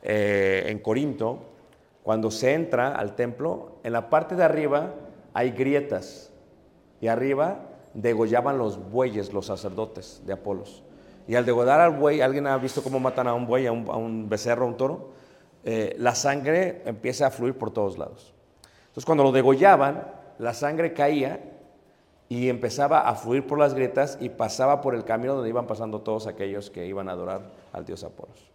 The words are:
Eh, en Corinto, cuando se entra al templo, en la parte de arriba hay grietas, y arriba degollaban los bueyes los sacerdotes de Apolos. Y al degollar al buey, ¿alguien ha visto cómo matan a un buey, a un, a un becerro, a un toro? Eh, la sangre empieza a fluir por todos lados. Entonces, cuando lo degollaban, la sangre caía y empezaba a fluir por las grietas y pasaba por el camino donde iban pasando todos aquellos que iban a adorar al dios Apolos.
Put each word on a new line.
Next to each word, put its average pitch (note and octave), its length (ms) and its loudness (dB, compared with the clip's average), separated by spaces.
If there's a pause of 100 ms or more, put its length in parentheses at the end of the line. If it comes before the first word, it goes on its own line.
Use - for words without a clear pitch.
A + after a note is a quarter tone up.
Eh, G2+ 640 2
en G#2+ 100 -4
Corinto, A#2 600 -2 (640)
cuando A2 280 0
se C3 240 2
entra C#3+ 420 0
al G#2 180 -4
templo, B2+ 680 -6
en A#2 100 -6
la A#2 160 -2
parte D#3+ 260 2
de F3+ 100 4
arriba D3+ 500 2 (400)
hay B2 160 2
grietas, C#3 840 -2 (680)
y A2+ 60 0
arriba C#3 520 0 (340)
degollaban A#2 640 2
los F#2+ 320 -4
bueyes G#2+ 420 0
los G2 140 -4
sacerdotes G2+ 800 -8
de F#2+ 60 -6
Apolos. G2 500 -8 (440)
Y A2+ 80 -4
al A#2+ 120 4
degollar B2 340 6
al E3+ 120 8
buey, D3 280 2
¿alguien C3+ 260 2
ha C3+ 120 0
visto C3 240 -4
cómo C3+ 180 -2
matan B2+ 260 0
a A#2+ 60 0
un A#2+ 140 -2
buey, B2+ 200 2
a A#2 60 0
un, A#2 160 -6
a - 80 -4
un A2+ 320 -6
becerro, A#2 360 0
a B2 40 0
un A#2 80 -6
toro? C#3 360 -4 (520)
Eh, A2 340 -2
la A#2+ 160 2
sangre D3 680 0
empieza A#2+ 420 -2
a C3 40 2
fluir C3 260 -4
por A2+ 140 -6
todos G2 260 -2
lados. - 380 -14 (460)
Entonces, - 260 -14
cuando D#3 160 4
lo C3+ 100 6
degollaban, C#3 800 6 (260)
la A#2 140 -4
sangre D#3 400 -2
caía D3 480 0 (880)
y B2 200 0
empezaba B2+ 520 2
a A#2 140 2
fluir B2+ 320 -2
por D3 120 -2
las C#3+ 160 4
grietas C3 460 0
y A#2+ 100 -6
pasaba C3 500 0
por C3+ 140 -2
el A2 100 -4
camino A#2+ 300 -2
donde B2 140 -2
iban A#2 180 -2
pasando G#2+ 340 -6
todos A2 260 -4
aquellos G2+ 440 -8
que F2+ 160 -10
iban F#2+ 220 -8
a F#2 40 -6
adorar F2+ 300 -6 (300)
al E2+ 120 -10
dios F2+ 200 -12
Apolos. - 500 -20